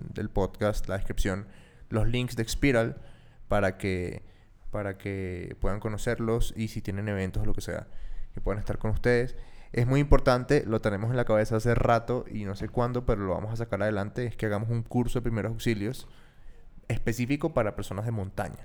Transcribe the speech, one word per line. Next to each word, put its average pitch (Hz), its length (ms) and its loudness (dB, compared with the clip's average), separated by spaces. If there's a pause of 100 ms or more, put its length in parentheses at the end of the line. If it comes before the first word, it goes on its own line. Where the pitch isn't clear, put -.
(120)
del - 180 -6
podcast, 101 580 0
la 95 80 -2
descripción, 98 500 0 (440)
los 107 180 4
links 123 260 0
de 117 80 -2
Expiral 120 540 2 (520)
para 98 280 2
que, 90 460 -4 (480)
para 101 260 -4
que 92 640 -6
puedan 101 200 0
conocerlos 113 760 -2
y 110 120 -2
si 110 120 -6
tienen 101 280 -4
eventos 98 340 -2
o 104 40 2
lo 104 60 6
que - 80 2
sea, 82 280 -8 (440)
que - 80 -6
puedan 98 180 0
estar - 200 -4
con 110 140 0
ustedes. 123 440 2 (380)
Es 120 120 2
muy 135 140 4
importante, 135 680 6
lo 110 140 2
tenemos 107 300 0
en 127 80 2
la 120 80 2
cabeza 110 300 4
hace 117 180 4
rato 117 560 2
y 107 140 -6
no 98 120 -6
sé 107 140 -6
cuándo, 123 340 0
pero 110 180 2
lo 92 120 0
vamos 101 180 -4
a - 40 -4
sacar 98 260 -2
adelante, 104 420 -2
es 113 120 -6
que 110 100 -2
hagamos 107 240 -2
un 117 120 0
curso 123 360 0
de 120 40 -2
primeros 110 300 -2
auxilios 110 560 -2 (800)
específico 123 640 0
para 107 240 0
personas 104 300 -4
de 120 40 -2
montaña. 98 540 -6